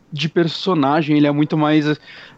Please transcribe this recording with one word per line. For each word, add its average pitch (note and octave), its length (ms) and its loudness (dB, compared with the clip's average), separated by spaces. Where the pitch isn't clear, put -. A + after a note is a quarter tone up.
de D3 180 -6
personagem, D#3 920 0
ele D3 80 4
é D3 40 2
muito D3 260 -2
mais D3+ 420 0